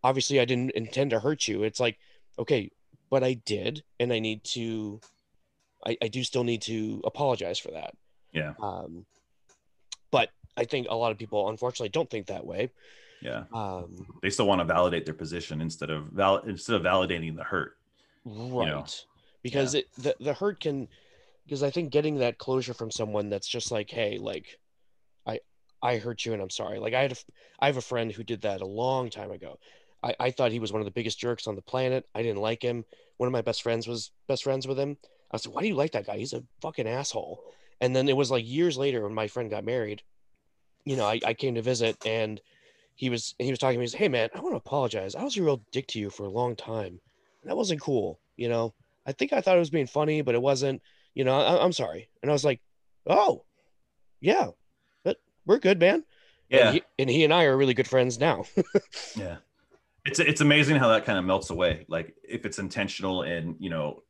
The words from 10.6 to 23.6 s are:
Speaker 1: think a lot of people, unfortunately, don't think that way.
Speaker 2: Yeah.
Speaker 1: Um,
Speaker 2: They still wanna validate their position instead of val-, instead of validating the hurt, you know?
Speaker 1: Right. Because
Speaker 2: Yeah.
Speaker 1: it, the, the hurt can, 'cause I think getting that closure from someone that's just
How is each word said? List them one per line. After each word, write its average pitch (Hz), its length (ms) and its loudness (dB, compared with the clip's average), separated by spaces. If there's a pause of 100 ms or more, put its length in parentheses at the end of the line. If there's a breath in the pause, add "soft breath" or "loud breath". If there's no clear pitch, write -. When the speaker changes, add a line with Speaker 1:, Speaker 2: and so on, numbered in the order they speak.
Speaker 1:
think 123 240 -4
a 113 60 -4
lot 117 160 0
of 104 60 -6
people, 104 320 -2
unfortunately, 117 400 -6
don't 156 200 -2
think 107 180 -8
that 95 180 -8
way. 98 260 -4 (500 soft breath)
Speaker 2:
Yeah. - 320 -8
Speaker 1:
Um, 92 520 -8 (160)
Speaker 2:
They 98 80 0
still 101 180 2
wanna 90 180 6
validate 85 400 4
their 80 80 -6
position 80 480 -8
instead 80 280 -6
of 76 180 -4
val-, 98 320 4
instead 110 360 -4
of 92 80 2
validating 87 520 0
the 80 80 -10
hurt, - 340 -4 (480)
you 117 80 -12
know? 117 160 -10 (320)
Speaker 1:
Right. - 240 -14 (380)
Because 131 300 -2
Speaker 2:
Yeah. 147 80 2
Speaker 1:
it, - 60 -8 (100)
the, 131 220 -2
the 139 140 -2
hurt 196 260 -4
can, 139 280 -4 (640 soft breath)
'cause 143 140 -2
I 139 80 2
think 165 200 -4
getting 147 260 2
that 120 200 0
closure 127 360 -2
from 110 180 -8
someone 104 380 -4
that's 101 180 -4
just 120 240 -6